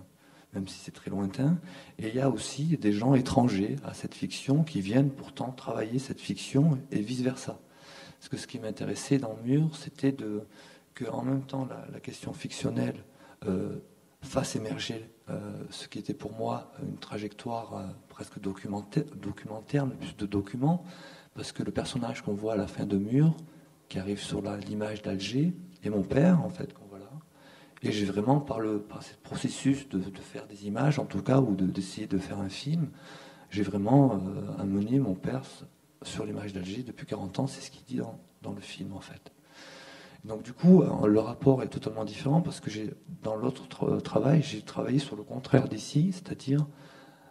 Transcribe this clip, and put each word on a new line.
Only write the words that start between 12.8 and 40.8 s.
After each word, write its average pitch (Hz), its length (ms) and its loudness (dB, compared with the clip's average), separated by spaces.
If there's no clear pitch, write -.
euh, 98 320 -2
fasse 131 340 -2
émerger, 110 560 -6
euh, 104 400 -8
ce - 180 -12
qui 110 120 -10
était 104 160 -4
pour - 160 -10
moi 117 400 -6
une 101 160 -8
trajectoire, 107 800 -8
euh, 101 60 -8
presque - 300 -14
documentaire, 101 640 -2
documentaire, 110 640 -2
mais 127 100 -2
plus - 220 -10
de 104 80 -4
documents, 123 580 2
parce - 160 -10
que - 100 -4
le 104 100 -4
personnage - 520 -4
qu'on 107 100 -2
voit 107 200 -2
à - 20 0
la 101 120 0
fin - 180 -6
de 101 120 2
Mur, 135 380 6
qui 98 100 -6
arrive 101 200 -2
sur 104 220 -4
la, 101 160 -4
l'image 104 440 -4
d'Alger, 104 520 0
est 107 60 -2
mon 104 140 2
père, 160 400 8
en 110 60 -2
fait, - 240 -8
qu'on - 120 -20
voit 98 140 -16
là. 101 120 -18
Et 110 100 0
j'ai 104 140 2
vraiment, 107 340 4
par 113 220 -2
le, 107 180 0
par - 240 -12
ce - 100 -16
processus - 680 -2
de, 95 100 0
de 95 200 -4
faire - 280 -12
des 101 200 -12
images, 131 320 2
en 104 60 0
tout 98 160 -4
cas, 135 200 6
ou 107 140 4
de, 92 100 2
d'essayer 95 420 -2
de 98 100 0
faire 98 220 -4
un 98 100 -4
film, 147 400 -2
j'ai 107 120 0
vraiment, 113 520 6
euh, 98 440 -4
amené 101 420 2
mon 110 160 2
père 127 260 -2
s-, - 240 -14
sur - 220 -6
l'image 104 280 -6
d'Alger 95 280 -6
depuis 123 240 -10
quarante 98 340 -6
ans, 135 80 2
c'est - 140 -10
ce - 100 -14
qu'il - 120 -20
dit 123 140 -6
dans, 117 220 -4
dans 107 120 -8
le 101 80 -10
film, 98 320 -10
en 95 80 -10
fait. - 300 -18
Donc, 107 160 -6
du 123 120 -12
coup, 180 280 10